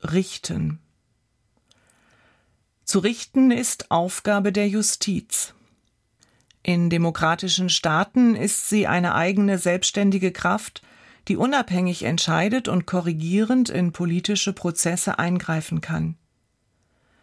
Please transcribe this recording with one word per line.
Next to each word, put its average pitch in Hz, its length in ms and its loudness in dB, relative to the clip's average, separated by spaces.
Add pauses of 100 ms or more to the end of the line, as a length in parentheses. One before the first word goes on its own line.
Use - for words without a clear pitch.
Richten. 156 760 -2 (2000)
Zu 196 160 0
richten 240 500 2
ist 240 400 -2
Aufgabe 196 600 0
der 202 160 2
Justiz. - 880 -4 (1080)
In 175 280 2
demokratischen 170 800 0
Staaten 208 640 2
ist - 340 -2
sie 214 180 2
eine 175 280 2
eigene, 190 440 2
selbstständige 185 760 0
Kraft, - 500 -4 (460)
die 190 80 0
unabhängig 180 680 0
entscheidet 165 680 0
und 175 180 0
korrigierend 185 840 0
in 175 240 0
politische 175 600 -2
Prozesse 175 680 -2
eingreifen 165 600 -2
kann. 160 360 -4 (1080)